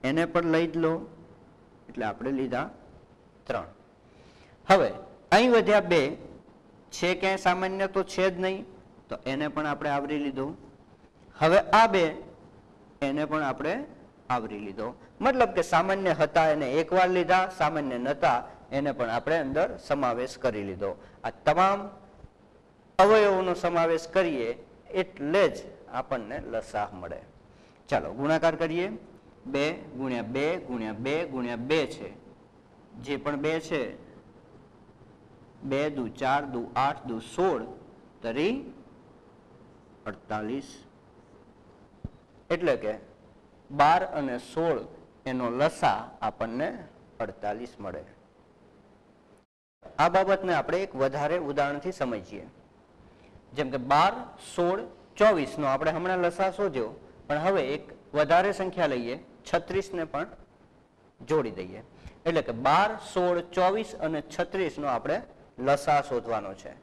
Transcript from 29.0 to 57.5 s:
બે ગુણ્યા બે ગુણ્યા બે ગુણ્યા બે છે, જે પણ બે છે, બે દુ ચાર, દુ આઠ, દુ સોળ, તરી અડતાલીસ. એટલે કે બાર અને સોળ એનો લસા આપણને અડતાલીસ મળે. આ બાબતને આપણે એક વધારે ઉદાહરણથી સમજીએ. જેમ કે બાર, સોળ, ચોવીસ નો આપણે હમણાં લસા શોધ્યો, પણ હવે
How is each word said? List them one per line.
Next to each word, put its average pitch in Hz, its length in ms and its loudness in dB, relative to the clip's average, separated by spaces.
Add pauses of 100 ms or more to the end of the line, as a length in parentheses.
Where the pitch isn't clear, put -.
બે 139 120 0 (340)
ગુણ્યા 120 380 -4
બે 143 100 0 (220)
ગુણ્યા 110 380 -6
બે 139 80 0 (180)
ગુણ્યા 120 380 -6
બે 160 100 4 (140)
છે, 101 140 -12 (960)
જે 139 100 -2 (100)
પણ 147 200 -2
બે 156 80 2 (160)
છે, 151 140 -2 (1900)
બે 135 100 0 (160)
દુ 127 80 -4 (160)
ચાર, 139 220 0 (120)
દુ 120 60 -4 (240)
આઠ, 147 260 -2
દુ 113 60 -4 (180)
સોળ, 170 280 0 (600)
તરી 143 320 0 (1500)
અડતાલીસ. 107 600 -8 (1800)
એટલે 165 240 2 (100)
કે 107 100 -2 (760)
બાર 147 300 6 (180)
અને 131 180 -4 (160)
સોળ 160 260 0 (520)
એનો 127 160 -2 (140)
લસા 139 400 2 (260)
આપણને 113 420 -4 (540)
અડતાલીસ 104 500 -8 (120)
મળે. 82 180 -8 (2000)
આ 165 120 4
બાબતને 190 400 2
આપણે 156 320 0
એક - 60 -16 (100)
વધારે 147 340 0 (140)
ઉદાહરણથી 143 500 -2
સમજીએ. 104 460 -6 (1120)
જેમ 139 180 -2
કે 135 40 -2 (140)
બાર, 170 200 6 (420)
સોળ, 180 260 0 (380)
ચોવીસ 190 400 4
નો 147 80 -2
આપણે 135 300 2
હમણાં 180 300 -2
લસા 190 320 0
શોધ્યો, 135 320 -2 (360)
પણ 147 200 -2
હવે 190 160 2 (120)